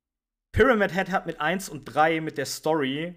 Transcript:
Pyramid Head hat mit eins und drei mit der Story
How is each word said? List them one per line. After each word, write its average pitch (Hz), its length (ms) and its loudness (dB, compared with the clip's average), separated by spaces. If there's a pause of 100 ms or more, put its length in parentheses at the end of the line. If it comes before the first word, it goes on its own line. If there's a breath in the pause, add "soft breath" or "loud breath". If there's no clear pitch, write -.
(520)
Pyramid 214 420 4
Head 185 180 -2
hat 190 140 -2
mit 156 160 -8
eins 180 260 -2
und 151 180 -14
drei 160 360 2
mit 156 160 -8
der 135 80 -4
Story 156 720 -2